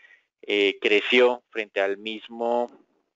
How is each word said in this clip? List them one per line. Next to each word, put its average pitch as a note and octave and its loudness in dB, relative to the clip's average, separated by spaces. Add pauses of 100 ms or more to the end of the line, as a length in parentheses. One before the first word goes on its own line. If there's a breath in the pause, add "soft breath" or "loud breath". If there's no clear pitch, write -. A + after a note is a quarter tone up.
(420 soft breath)
eh, G2+ 0
creció A#2+ 2
frente G#2 -6
al G2 -2
mismo A#2 -6 (460)